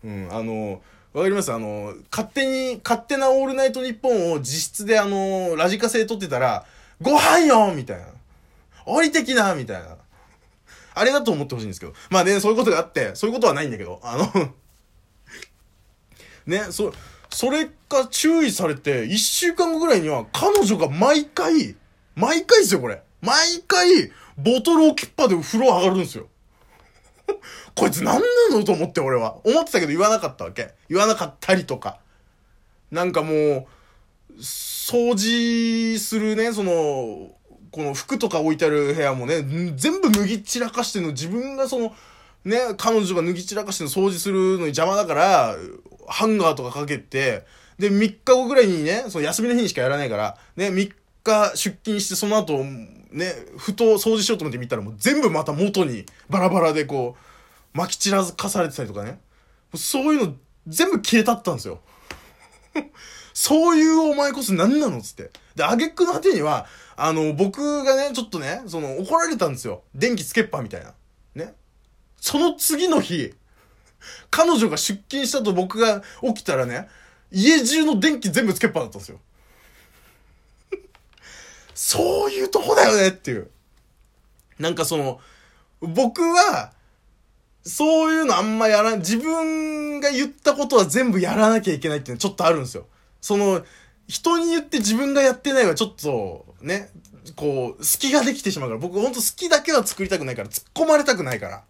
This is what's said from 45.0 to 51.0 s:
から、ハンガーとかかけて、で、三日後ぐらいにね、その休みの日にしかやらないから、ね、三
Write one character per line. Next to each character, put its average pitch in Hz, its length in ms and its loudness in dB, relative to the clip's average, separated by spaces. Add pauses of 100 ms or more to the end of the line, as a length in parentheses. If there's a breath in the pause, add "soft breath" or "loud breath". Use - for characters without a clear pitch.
か 165 80 -4
ら、 143 420 4 (520)
ハ - 180 -2
ン 220 120 2
ガ 170 140 4
ー - 40 0
と 131 80 -10
か 123 80 -8
か 143 140 -8
け 143 120 -6
て、 120 480 -4 (320 soft breath)
で、 202 120 0
三 208 240 2
日 - 200 4
後 254 120 4
ぐ 254 100 0
ら 262 60 8
い 214 60 8
に 170 160 0
ね、 202 260 -2
そ 170 100 -6
の 147 60 -2
休 175 180 -2
み 240 60 0
の 240 60 2
日 240 80 2
に 190 60 -2
し - 60 -8
か 131 60 -4
や 123 80 0
ら 139 80 -2
な 147 80 -4
い 123 40 -6
か 107 80 -4
ら、 104 200 -4 (180 soft breath)
ね、 190 160 -4
三 196 200 -2 (320)